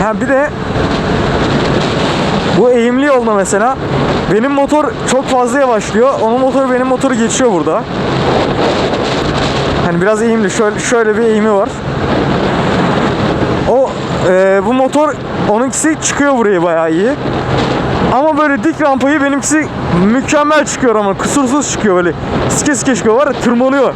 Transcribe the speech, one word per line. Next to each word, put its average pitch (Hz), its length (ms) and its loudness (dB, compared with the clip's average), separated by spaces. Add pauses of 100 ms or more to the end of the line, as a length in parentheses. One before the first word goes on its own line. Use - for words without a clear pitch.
Ha, 208 180 -2
bir 262 60 -4
de 269 220 2 (2000)
bu 240 140 4
eğimli 247 340 2
yolda 240 280 2
mesela 208 440 0 (560)
benim 233 180 2
motor 285 400 0 (200)
çok 254 140 0
fazla 247 340 0
yavaşlıyor. 240 640 2
Onun 226 180 0
motoru 262 320 0
benim 254 160 0
motoru 262 260 0
geçiyor 233 380 2
burada. 170 320 0 (2000)
Hani 170 160 0
biraz 208 200 2
eğimli. 226 300 0
Şöyle, 214 280 0
şöyle 220 380 0
bir 233 60 2
eğimi 214 300 2
var. 202 160 2 (2000)
O, 247 200 2 (400)
e, 190 360 4
bu 226 80 0
motor, 269 400 2 (360)
onunkisi 254 520 0
çıkıyor 277 360 0
burayı 202 260 2
bayağı 165 280 0
iyi. 185 180 0 (1040)
Ama 294 240 2
böyle 277 260 0
dik 302 180 0
rampayı 277 420 2
benimkisi 269 440 0 (380)
mükemmel 294 600 2
çıkıyor 233 300 0
ama 202 180 0
kusursuz 262 580 0
çıkıyor 190 240 0
böyle. 175 180 2 (360)
Sike - 260 0
sike 247 200 0
çıkıyor 214 200 2
var 294 120 2
ya, 262 60 -2
tırmanıyor. 240 640 2